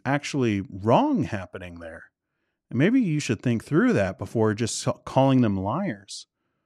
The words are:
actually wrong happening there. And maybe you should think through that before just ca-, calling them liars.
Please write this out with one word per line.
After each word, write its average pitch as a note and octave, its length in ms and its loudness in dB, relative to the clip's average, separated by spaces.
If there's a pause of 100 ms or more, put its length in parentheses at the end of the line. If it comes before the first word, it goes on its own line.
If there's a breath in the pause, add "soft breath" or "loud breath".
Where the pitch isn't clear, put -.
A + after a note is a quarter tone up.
actually B2+ 640 0
wrong D#3 540 2
happening F2+ 560 -10
there. D#2+ 260 -16 (640)
And - 80 -4
maybe A3 240 4
you D#3 180 0
should - 220 -2
think A#2 220 0
through A3 300 2
that G2 260 0
before A2 340 0
just A2 320 -4
ca-, - 200 -4
calling C3+ 360 4
them G#2 160 2
liars. G#2 680 -6 (380)